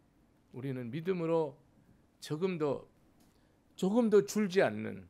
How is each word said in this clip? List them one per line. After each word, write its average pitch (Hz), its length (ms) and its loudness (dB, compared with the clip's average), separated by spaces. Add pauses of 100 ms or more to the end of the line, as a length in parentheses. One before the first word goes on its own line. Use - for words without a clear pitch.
(520)
우리는 127 400 -8
믿음으로 165 680 -2 (600)
조금도, 156 720 -4 (840)
조금도 208 500 4
줄지 196 360 2
않는 107 480 -2